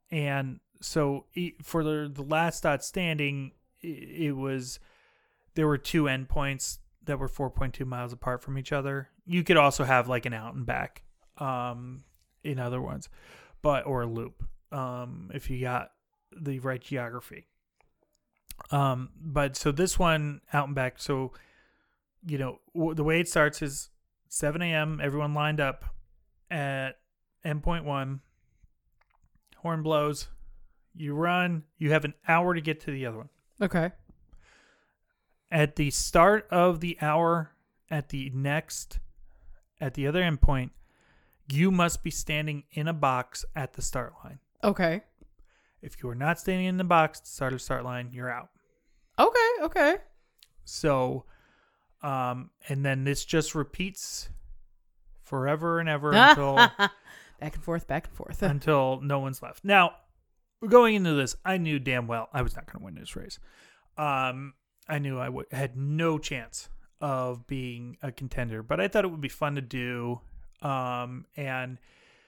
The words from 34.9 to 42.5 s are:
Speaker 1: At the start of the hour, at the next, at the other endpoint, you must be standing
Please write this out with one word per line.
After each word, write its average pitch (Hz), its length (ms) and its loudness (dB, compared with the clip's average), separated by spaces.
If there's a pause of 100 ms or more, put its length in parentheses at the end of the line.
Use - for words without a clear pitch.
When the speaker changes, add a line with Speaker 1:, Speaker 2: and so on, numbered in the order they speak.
Speaker 1:
At 151 260 4
the 147 120 2
start 196 640 6
of 175 280 4
the 175 220 -4
hour, 160 500 2 (380)
at 151 200 -4
the 139 240 -6
next, 139 640 -4 (840)
at 131 120 -4
the 143 140 -2
other 175 140 2
endpoint, 147 480 4 (840)
you 160 200 4
must 175 320 2
be 165 60 -4
standing 151 600 -4